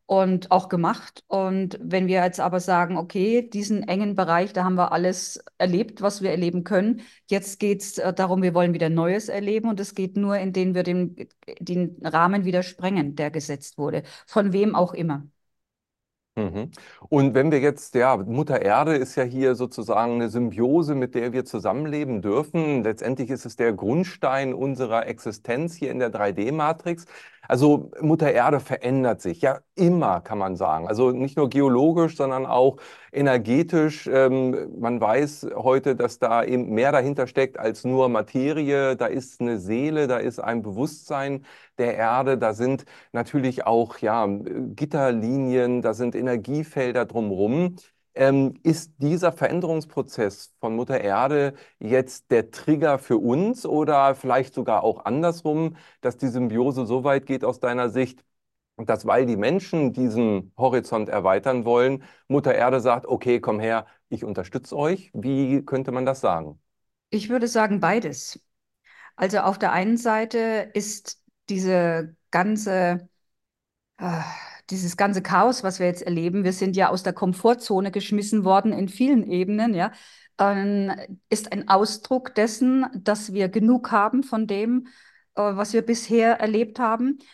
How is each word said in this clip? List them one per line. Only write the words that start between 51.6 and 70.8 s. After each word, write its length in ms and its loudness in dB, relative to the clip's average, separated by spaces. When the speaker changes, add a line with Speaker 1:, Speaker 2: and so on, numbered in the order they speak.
Speaker 2:
jetzt 520 -2
der 200 2
Trigger 480 2
für 180 0
uns 480 0
oder 480 2
vielleicht 420 -2
sogar 280 0
auch 220 0
andersrum, 720 -2
dass 160 -2
die 100 -2
Symbiose 580 0
so 200 -2
weit 200 2
geht 200 -4
aus 160 -4
deiner 280 0
Sicht, 360 -4
dass, 300 -2
weil 200 4
die 120 0
Menschen 560 0
diesen 640 0
Horizont 500 0
erweitern 560 0
wollen, 400 2
Mutter 260 2
Erde 280 2
sagt, 240 0
"Okay, 340 0
komm 220 -2
her, 240 0
ich 160 -8
unterstütze 500 -8
euch"? 380 -2
Wie 500 0
könnte 300 -4
man 120 -4
das 140 0
sagen? 400 -2
Speaker 1:
Ich 180 -4
würde 180 0
sagen, 320 0
beides. 640 -2
Also 220 -2
auf 220 0
der 120 0
einen 240 2
Seite 800 -2
ist 500 -8